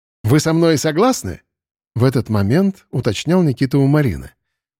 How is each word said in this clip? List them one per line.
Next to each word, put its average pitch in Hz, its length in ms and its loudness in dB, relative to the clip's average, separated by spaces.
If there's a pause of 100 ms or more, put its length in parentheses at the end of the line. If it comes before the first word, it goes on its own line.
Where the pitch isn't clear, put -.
(240)
"Вы 139 160 4
со 160 140 0
мной 165 240 2
согласны?" 160 640 -2 (540)
В 117 100 2
этот 127 240 0
момент 117 640 0
уточнял 143 520 -2
Никита 139 340 -2
у 139 100 2
Марины. 123 440 -2 (480)